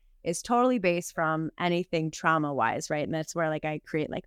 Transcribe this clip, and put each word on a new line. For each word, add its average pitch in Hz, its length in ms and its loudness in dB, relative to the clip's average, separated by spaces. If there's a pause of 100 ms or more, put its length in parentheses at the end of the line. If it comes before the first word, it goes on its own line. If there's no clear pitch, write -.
(240)
is 170 180 -2
totally 247 380 2
based 175 340 0
from 160 460 0
anything 170 500 0
trauma-wise, 147 800 0
right? 151 140 0
And 127 100 -4
that's 160 220 -4
where, 165 140 0
like, 156 160 -4
I 156 200 -4
create, - 240 -2
like, - 180 -8